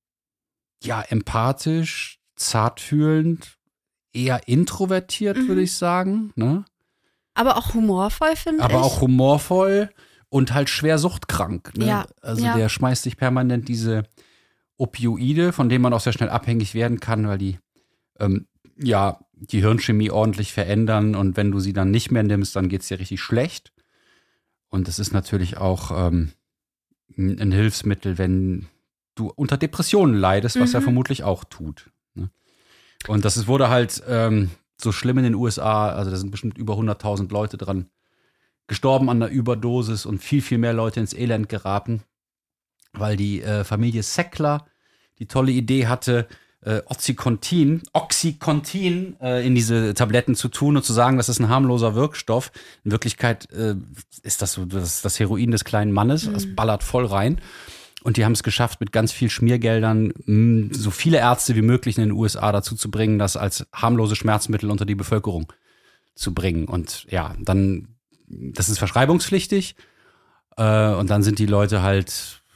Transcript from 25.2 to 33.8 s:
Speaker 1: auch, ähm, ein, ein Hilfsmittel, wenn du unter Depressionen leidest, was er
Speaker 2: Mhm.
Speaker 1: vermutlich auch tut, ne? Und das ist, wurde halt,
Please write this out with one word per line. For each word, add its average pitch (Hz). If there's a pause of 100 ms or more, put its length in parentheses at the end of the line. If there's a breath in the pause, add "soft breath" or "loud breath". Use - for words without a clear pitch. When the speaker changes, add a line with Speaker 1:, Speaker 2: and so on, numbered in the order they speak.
Speaker 1:
auch, 92
ähm, 85 (840)
ein, 95
ein 101
Hilfsmittel, 98
wenn 92 (480)
du 110
unter 139
Depressionen 165
leidest, 101
was 247
er -
Speaker 2:
Mhm. -
Speaker 1:
vermutlich 127
auch 95
tut, - (240)
ne? 92 (760 loud breath)
Und 104
das 101
ist, 110
wurde 131
halt, 120